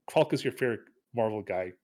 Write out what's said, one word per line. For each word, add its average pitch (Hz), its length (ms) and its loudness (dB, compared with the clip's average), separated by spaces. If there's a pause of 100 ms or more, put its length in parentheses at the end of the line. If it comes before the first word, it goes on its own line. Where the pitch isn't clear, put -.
(100)
Hulk - 240 4
is 135 100 -2
your 123 100 0
favorite 120 280 -2 (320)
Marvel 110 280 0
guy, 92 300 -4 (120)